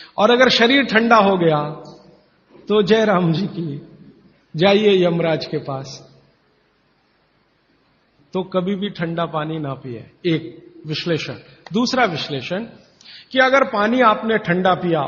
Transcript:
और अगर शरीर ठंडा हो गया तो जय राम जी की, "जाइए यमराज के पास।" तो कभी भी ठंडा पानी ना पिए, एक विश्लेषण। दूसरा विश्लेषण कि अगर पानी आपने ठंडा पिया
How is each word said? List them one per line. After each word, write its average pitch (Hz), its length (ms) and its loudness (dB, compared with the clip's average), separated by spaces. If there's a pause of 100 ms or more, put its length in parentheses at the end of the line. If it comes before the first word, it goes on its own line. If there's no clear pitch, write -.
(180)
और 214 140 4
अगर 247 180 4
शरीर 254 340 4
ठंडा 226 320 2
हो 196 220 4
गया 151 460 -2 (840)
तो 208 140 2
जय 214 240 2
राम 180 260 2
जी 170 160 -2
की, 147 400 -10 (680)
"जाइए 196 500 4
यमराज 165 400 -2
के 156 120 -8
पास।" - 600 -12 (2250)
तो 185 100 -4
कभी 185 320 -2
भी 196 140 -6
ठंडा 170 360 -6
पानी 156 340 -6
ना 139 140 -6
पिए, 127 380 -14 (140)
एक - 460 -4 (160)
विश्लेषण। 151 460 -6 (400)
दूसरा 247 320 0
विश्लेषण 156 540 -6 (720)
कि 262 80 -2
अगर 262 240 4
पानी 226 380 0
आपने 220 360 2
ठंडा 185 360 0
पिया 170 340 -2